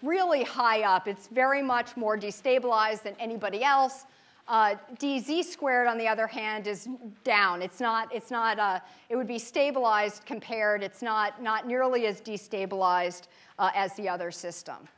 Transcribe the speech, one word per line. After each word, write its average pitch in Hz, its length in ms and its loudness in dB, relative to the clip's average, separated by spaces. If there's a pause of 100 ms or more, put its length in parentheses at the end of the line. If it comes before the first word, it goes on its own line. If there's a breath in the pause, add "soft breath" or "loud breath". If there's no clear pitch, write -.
really 330 400 2
high 226 400 2
up. 185 240 2
It's 202 180 -8
very 262 340 2
much 247 380 -2
more 214 180 0
destabilized 220 880 2
than 202 180 -8
anybody 226 440 -4
else. 269 420 2 (420 soft breath)
Uh, 214 280 4 (240)
D 277 180 0
Z 302 240 -2
squared, 254 460 0
on 233 100 2
the 226 100 -2
other 220 200 0
hand, 214 400 -6
is 208 200 -6 (360)
down. 196 400 2
It's 190 160 -8
not, 226 340 -2
it's 220 160 -8
not, 226 300 0
uh, 190 200 2 (300 loud breath)
it 233 60 -2
would 254 100 -2
be 220 140 -6
stabilized 233 880 0
compared. 208 560 -2
It's 190 180 -10
not, 214 400 -2
not 220 240 -2
nearly 247 400 2
as 208 160 -2
destabilized, 185 1040 -2 (340 loud breath)
uh, 190 160 2
as 196 220 -2
the 208 120 -6
other 180 220 -4
system. 170 580 -12 (100)